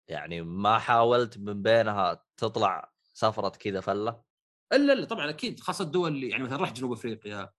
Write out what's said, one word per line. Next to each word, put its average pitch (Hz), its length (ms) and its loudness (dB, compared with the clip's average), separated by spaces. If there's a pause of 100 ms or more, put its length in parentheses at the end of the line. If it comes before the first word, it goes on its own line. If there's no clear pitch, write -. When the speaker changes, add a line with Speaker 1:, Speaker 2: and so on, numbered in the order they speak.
Speaker 1:
يعني 82 340 -8
ما 101 360 2
حاولت 117 600 4
من 101 240 -8
بينها 104 640 2 (120)
تطلع 101 560 -2 (120)
سفرة 107 440 0
كذا 95 320 -4
فلة؟ 104 420 -4 (500)
Speaker 2:
إلا، 277 200 6
إلا، 214 120 2
طبعًا 151 260 -4
أكيد، 185 300 -8
خاصة 175 240 -4
الدول 170 280 0
اللي، 135 160 -4
يعني 127 160 -4
مثلًا 135 180 -4
رحت 117 140 -4
جنوب 127 160 -4
أفريقيا، 104 680 -8